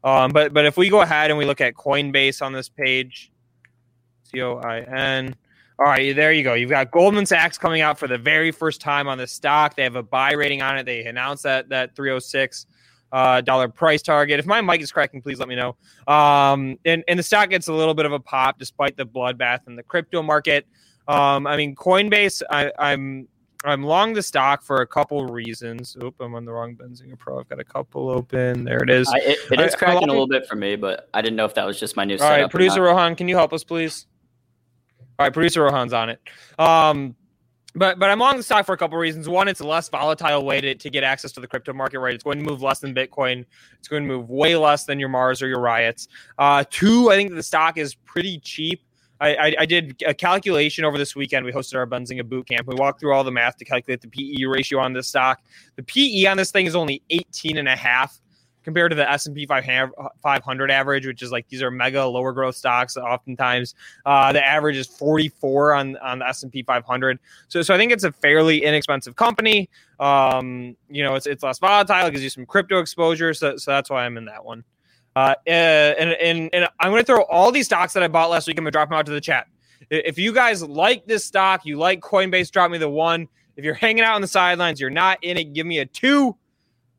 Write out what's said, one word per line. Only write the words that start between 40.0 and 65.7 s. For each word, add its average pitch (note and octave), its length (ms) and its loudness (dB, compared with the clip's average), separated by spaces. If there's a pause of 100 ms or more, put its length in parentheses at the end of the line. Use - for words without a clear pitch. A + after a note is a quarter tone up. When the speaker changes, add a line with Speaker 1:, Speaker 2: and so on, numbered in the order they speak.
Speaker 1:
way C#3 160 -2
to, C3+ 140 -4
to - 140 -16
get C3+ 140 -4
access C3+ 300 -4
to - 80 -16
the B2+ 60 -16
crypto C3 260 -10
market, C3+ 260 -8
right? B2+ 140 -4
It's A#2 100 -12
going D3 160 -6
to D3+ 60 -8
move C#3+ 160 -8
less C3+ 180 -2
than C3+ 160 -10
Bitcoin. B2+ 500 -4 (340)
It's - 100 -20
going D3 140 -6
to C#3+ 40 -6
move B2+ 220 -8
way D#3 260 2
less D3 300 2
than C#3 120 -6
your C3+ 120 -6
Mars B2+ 320 0
or C3+ 60 -4
your B2+ 120 -4
Riots. A#2 480 -2 (300)
Uh, C#3+ 320 4
two, A3+ 420 4
I G3 60 6
think G3 180 -2
the D#3+ 80 -10
stock D#3+ 340 0
is D3 180 -6
pretty F3 440 -8
cheap. E3 420 -8 (380)
I, D3 160 2
I, D3+ 240 2
I D#3 60 4
did D#3+ 420 -2
a D3 60 0
calculation E3+ 720 0
over D3 120 0
this C#3+ 200 -6
weekend. C3+ 280 -4
We B2 60 -8
hosted C3 240 -8
our B2+ 100 -2
Benzinga B2 380 -8
boot B2+ 240 -10
camp. B2 180 -4
We B2+ 100 -8
walked C#3 260 -2
through D3 120 0
all C3+ 120 2
the C3 60 -6
math B2 260 0
to - 80 -20
calculate B2+ 340 -4
the - 80 -20
P C3+ 320 -10
E C3 60 -2
ratio C3+ 340 -2
on C3 140 -2
this B2+ 160 -8
stock. C3 320 0 (340)
The C3+ 80 -16
P B3 380 0
E F#3 60 6
on F#3+ 100 2
this F#3+ 140 -2
thing F#3+ 140 2
is E3+ 120 -2
only D3 320 -4
eighteen D#3+ 480 -6
and C#3+ 100 -2
a B2+ 80 2
half B2 460 -2 (420)
compared E3+ 280 0
to D#3 40 -2
the C#3+ 140 0
S C#3+ 160 -2
and D3 100 -12
P D3 100 -10
five C3+ 200 -2
hundred, C3 260 -2 (320)
five C#3 220 0
hundred C3+ 260 -4
average, C3+ 340 0
which B2+ 160 -10
is, B2 120 -10
like, A#2+ 160 -8
these C3 120 -10
are C3 80 -2
mega C3 360 -2
lower B2+ 260 -2
growth C3 240 -4
stocks. B2 400 -2
Oftentimes, B2 800 -4 (300)
uh, C#3 260 6
the D3 140 2
average D3 320 2
is C3 100 -8
forty-four D3 840 0